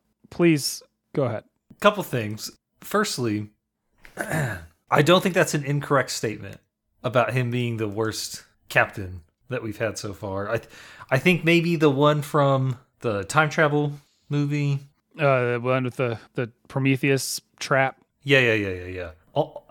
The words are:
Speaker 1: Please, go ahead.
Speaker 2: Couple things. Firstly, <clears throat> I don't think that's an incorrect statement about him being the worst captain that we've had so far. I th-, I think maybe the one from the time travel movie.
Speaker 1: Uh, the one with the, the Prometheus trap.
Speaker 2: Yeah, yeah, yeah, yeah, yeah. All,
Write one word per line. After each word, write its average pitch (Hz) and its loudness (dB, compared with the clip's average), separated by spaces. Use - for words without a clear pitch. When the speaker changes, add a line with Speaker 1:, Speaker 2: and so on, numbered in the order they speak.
Speaker 1:
Please, 165 2
go 147 0
ahead. 110 -4
Speaker 2:
Couple 202 2
things. 110 -6
Firstly, 117 -2
<clears throat> - -20
I 127 -2
don't 180 6
think 180 -2
that's 175 2
an 147 -2
incorrect 139 0
statement 107 -8
about 117 0
him 123 -2
being 120 -2
the 107 -4
worst 107 -6
captain 95 -2
that 123 -6
we've 107 -10
had 107 -4
so 104 -10
far. 101 -8
I 113 -2
th-, - -8
I 135 0
think 180 2
maybe 170 2
the 151 6
one 147 2
from 135 0
the 101 -2
time 151 2
travel 147 0
movie. 143 0
Speaker 1:
Uh, 131 2
the 120 -2
one 127 0
with 123 -4
the, 117 -2
the 120 -4
Prometheus 135 0
trap. 135 0
Speaker 2:
Yeah, 135 6
yeah, 117 4
yeah, 101 0
yeah, 90 -10
yeah. 90 -10
All, - -4